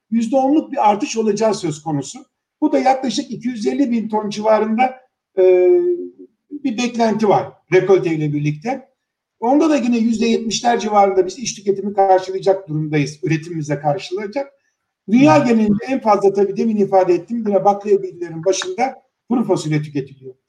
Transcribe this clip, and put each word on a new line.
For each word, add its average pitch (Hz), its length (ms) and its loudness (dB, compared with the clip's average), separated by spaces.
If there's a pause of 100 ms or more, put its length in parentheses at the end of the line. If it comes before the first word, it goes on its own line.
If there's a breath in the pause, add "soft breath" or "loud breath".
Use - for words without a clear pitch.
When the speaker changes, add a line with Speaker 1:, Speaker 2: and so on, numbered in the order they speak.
(120)
Speaker 1:
yüzde 233 260 0
onluk 269 360 0
bir 220 180 2
artış 208 260 -2
olacağı 220 380 0
söz 160 280 -6
konusu. 151 360 -6 (420)
Bu 302 120 0
da 269 60 2
yaklaşık 262 520 0
iki 233 180 -8
yüz 233 180 -6
elli 262 240 0
bin 220 180 -2
ton 214 220 -4
civarında, 220 640 0 (440)
e, - 320 6 (800)
bir 254 280 -6
beklenti 220 500 0
var - 240 0 (200)
rekolte 180 420 4
ile 151 180 -2
birlikte. 151 560 -4 (520)
Onda 294 300 2
da 294 60 2
yine 240 220 0
yüzde 226 280 0
yetmişler 226 540 0
civarında 196 460 2
biz - 120 -12
iç 233 160 -8
tüketimi 196 400 -4
karşılayacak 190 720 0
durumdayız. 151 540 -2
Üretimimize 156 560 -4
karşılayacak. 202 720 -6 (580)
Dünya 285 320 6
Speaker 2:
Hı. 247 60 0
Speaker 1:
genelinde 214 400 2
en 262 120 -2
fazla 202 320 2
tabii 196 240 0
demin 226 200 0
ifade 190 380 4
ettiğim 214 340 -4
yine 196 160 2
bakliyat 202 380 0
bilgilerin 170 420 -10
başında 190 580 -4 (280)
kuru 233 140 0
fasulye 151 380 -2
tüketiliyor. 131 520 -10 (140)